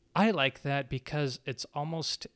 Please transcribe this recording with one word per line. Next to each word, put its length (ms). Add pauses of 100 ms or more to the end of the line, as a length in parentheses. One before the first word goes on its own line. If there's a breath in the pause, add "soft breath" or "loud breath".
(140)
I 180
like 300
that 280
because 560
it's 260
almost 640